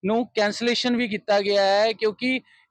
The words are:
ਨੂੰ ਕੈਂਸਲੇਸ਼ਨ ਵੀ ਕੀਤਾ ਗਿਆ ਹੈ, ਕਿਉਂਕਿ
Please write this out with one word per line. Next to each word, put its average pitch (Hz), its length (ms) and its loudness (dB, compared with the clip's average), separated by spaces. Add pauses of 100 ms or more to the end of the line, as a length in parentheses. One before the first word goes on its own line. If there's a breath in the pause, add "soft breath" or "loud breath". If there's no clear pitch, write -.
ਨੂੰ 226 200 0
ਕੈਂਸਲੇਸ਼ਨ 233 680 -2
ਵੀ 233 120 -2
ਕੀਤਾ 202 320 0
ਗਿਆ 202 220 2
ਹੈ, 202 300 2
ਕਿਉਂਕਿ 226 480 -2 (300 soft breath)